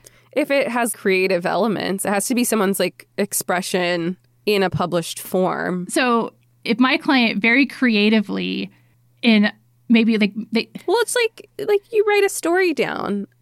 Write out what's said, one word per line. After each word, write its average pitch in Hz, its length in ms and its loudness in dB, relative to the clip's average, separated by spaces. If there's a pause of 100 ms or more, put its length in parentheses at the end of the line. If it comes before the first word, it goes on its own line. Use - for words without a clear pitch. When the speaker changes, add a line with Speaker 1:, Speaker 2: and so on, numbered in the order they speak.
(340)
Speaker 1:
If - 180 0
it 277 160 2
has 233 260 -2
creative 185 520 0
elements, 185 600 -2
it 185 40 -2
has 202 180 -2
to 262 80 0
be 247 80 2
someone's, 196 360 0
like, - 280 -4 (100)
expression 180 1000 -2 (280)
in 202 180 2
a 180 60 0
published 170 500 -4
form. 180 720 -2
Speaker 2:
So 240 440 0 (320)
if 208 140 0
my 262 180 2
client 240 440 2
very 240 240 4
creatively 202 1040 0 (500)
in 214 300 4 (380)
maybe, 226 280 4
like, 202 160 0 (180)
they - 180 -2 (180)
Speaker 1:
Well, 370 140 2
it's - 140 -4
like, - 340 -4 (180)
like, 403 140 2 (100)
you 427 160 2
write 403 160 2
a 392 60 2
story 339 440 0
down 202 540 -4 (140)